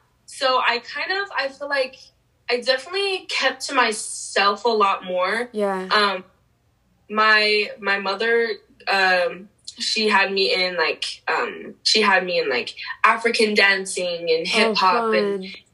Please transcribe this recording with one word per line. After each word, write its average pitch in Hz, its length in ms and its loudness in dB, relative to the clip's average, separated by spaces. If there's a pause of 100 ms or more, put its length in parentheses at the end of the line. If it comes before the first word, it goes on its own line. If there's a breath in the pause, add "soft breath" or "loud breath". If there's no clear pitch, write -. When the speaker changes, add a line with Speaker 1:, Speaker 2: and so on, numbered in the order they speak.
(280)
Speaker 1:
So 269 320 0
I 240 200 0
kind 320 320 -6
of, 403 260 -4
I 277 120 -2
feel 285 180 -12
like 269 300 -2 (520)
I 240 120 0
definitely 370 640 -2
kept - 400 -2
to 294 60 -6
myself 214 920 0
a 240 40 2
lot 202 340 2
more. 185 480 -2
Speaker 2:
Yeah. 196 400 -2
Speaker 1:
Um, 196 320 2 (840)
my, 214 720 2
my 202 200 -2
mother, 226 520 0 (360)
um, 185 640 0 (300)
she 220 280 0
had 190 240 2
me 190 220 0
in, 185 240 0
like, - 500 -4
um, - 560 -6
she - 180 4
had 190 220 4
me 175 160 -2
in, 151 100 0
like, 123 260 -2 (280 loud breath)
African 226 520 2
dancing 190 720 0
and 165 180 2
Speaker 2:
Oh, - 20 -4
Speaker 1:
hip 220 280 2
hop 220 360 2
and, 202 280 0
Speaker 2:
fun. - 0 - (320)